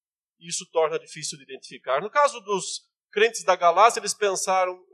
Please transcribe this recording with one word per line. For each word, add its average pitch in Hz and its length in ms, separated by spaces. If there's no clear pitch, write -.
e 165 80
isso 175 240
torna 160 260
difícil 156 400
de 135 60
identificar. 131 580
No 208 80
caso 269 300
dos 196 480
crentes 220 320
da 185 120
Galácia, 180 440
eles 202 140
pensaram, 185 800